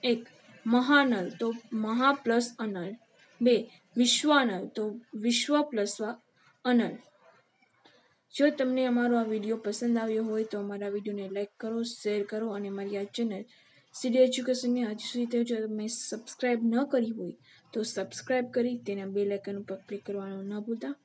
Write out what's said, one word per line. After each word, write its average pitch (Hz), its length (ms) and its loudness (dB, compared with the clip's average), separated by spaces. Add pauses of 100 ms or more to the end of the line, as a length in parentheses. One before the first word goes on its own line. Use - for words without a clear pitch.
એક, 233 220 0 (400)
મહાનલ 247 640 4
તો 226 240 -4 (180)
મહા 226 400 2
પ્લસ 240 460 2
અનલ. 202 380 -6 (440)
બે, 233 300 4 (260)
વિશ્વાનલ 240 720 4
તો 214 340 -6 (140)
વિશ્વ 233 480 2
પ્લસ 208 380 -2
વા-, 226 200 -6 (440)
અનલ. 240 320 4 (1400)
જો 285 160 4
તમને 254 360 0
અમારો 240 320 2
આ 233 40 2
વીડિયો 220 340 -2
પસંદ 233 420 0
આવ્યો 220 260 0
હોય 220 200 -2
તો 208 140 -6
અમારા 202 300 -6
વીડિયોને 202 400 -6
લાઈક 202 200 -4 (120)
કરો, 226 220 -4
શેર 208 420 -4
કરો 214 240 -4
અને 202 200 -6
અમારી 196 280 -6
આ 196 80 -2
ચેનલ 214 400 -4 (500)
સીડી 254 240 0
એજ્યુકેશનને 254 640 4
હજુ 220 420 -4
સુધી 240 200 0
જો 220 220 -2
તમે 214 200 -4
સબસ્ક્રાઇબ 233 760 -4
ન 233 220 2
કરી 240 260 0
હોય 190 220 -8 (400)
તો 220 100 -4
subscribe 240 680 -4
કરી 247 260 0
તેના 202 300 -6
bell 202 260 0
icon 202 260 -6
ઉપર 196 180 -8
click 202 280 -12
કરવાનું 196 400 -8
ન 208 160 -6
ભૂલતા. 226 340 -6 (100)